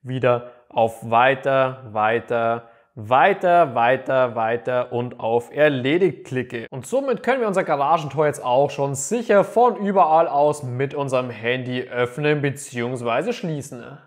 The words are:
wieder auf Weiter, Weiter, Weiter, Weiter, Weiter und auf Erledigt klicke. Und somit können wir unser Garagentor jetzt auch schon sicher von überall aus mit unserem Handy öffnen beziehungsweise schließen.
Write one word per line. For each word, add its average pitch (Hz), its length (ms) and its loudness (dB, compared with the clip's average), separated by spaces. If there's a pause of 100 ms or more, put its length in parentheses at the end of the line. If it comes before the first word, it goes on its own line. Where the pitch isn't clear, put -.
wieder 123 520 0 (160)
auf 113 380 0
Weiter, 131 840 2
Weiter, 117 800 -2 (240)
Weiter, 170 760 2
Weiter, 127 640 2
Weiter 120 560 -2
und 120 300 -6
auf 117 340 0
Erledigt 147 680 2
klicke. 123 460 -6
Und 131 140 -12
somit 262 380 -2
können 254 160 0
wir 226 80 -2
unser 185 160 -2
Garagentor 151 600 0
jetzt 143 180 -2
auch 131 260 2
schon 139 260 -4
sicher 220 500 2
von 233 320 2
überall 185 500 4
aus 143 360 2
mit 131 300 -4
unserem 131 360 -2
Handy 123 540 -4
öffnen 143 580 -2
beziehungsweise 127 920 -4
schließen. 139 760 -8